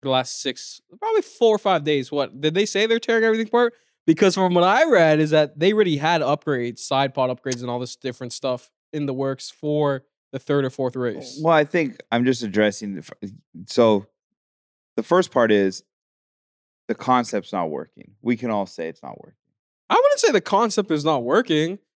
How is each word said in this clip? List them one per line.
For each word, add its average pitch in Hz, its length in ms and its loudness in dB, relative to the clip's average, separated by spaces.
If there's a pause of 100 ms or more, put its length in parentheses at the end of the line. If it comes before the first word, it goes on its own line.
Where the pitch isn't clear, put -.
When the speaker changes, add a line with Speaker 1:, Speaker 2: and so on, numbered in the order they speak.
Speaker 1:
The 135 80 -6
last 131 320 -2
six, - 360 -10 (200)
probably 440 240 -2
four 226 320 0
or - 20 0
five 185 260 0
days. 143 280 -2
What, 139 280 -6
did 156 140 -2
they 202 140 0
say 202 180 -2
they're 226 140 0
tearing 226 240 0
everything 220 240 0
apart? 233 260 2 (320)
Because 185 300 4
from 185 180 2
what 175 100 4
I 240 240 4
read 160 320 6
is 156 120 0
that 151 260 2
they 175 160 2
already 190 240 2
had 156 240 0
upgrades, 127 580 -2
side 135 360 -2
pod 127 200 0
upgrades, 123 260 -8
and 123 100 -10
all 123 80 -6
this 123 160 -10
different 127 360 -10
stuff 127 380 -6 (240)
in 147 140 -6
the 135 80 -4
works 135 340 -6
for 147 560 -2 (260)
the 139 60 -8
third 143 260 0
or 131 60 -2
fourth 127 260 -6
race. 127 460 -8
Speaker 2:
Well, 165 120 2
I 151 120 4
think 147 320 -2 (140)
I'm 120 120 0
just 123 200 0
addressing 104 500 0
the 90 60 -10
f-, - 320 -14 (340)
so 107 400 2 (880)
the 117 80 -6
first 180 280 2
part 117 200 2
is 98 320 2 (1040)
the 113 80 -4
concept's 120 560 -2
not 87 180 -6
working. - 420 -14 (100)
We 117 160 -2
can 120 140 -8
all 101 140 -4
say 82 220 -10
it's 80 160 -16
not 60 200 -16
working. - 140 -20 (520)
Speaker 1:
I - 60 2
wouldn't 539 240 4
say 427 120 2
the 208 100 2
concept 208 500 -2
is 147 140 -2
not 147 180 0
working. 160 560 0 (160)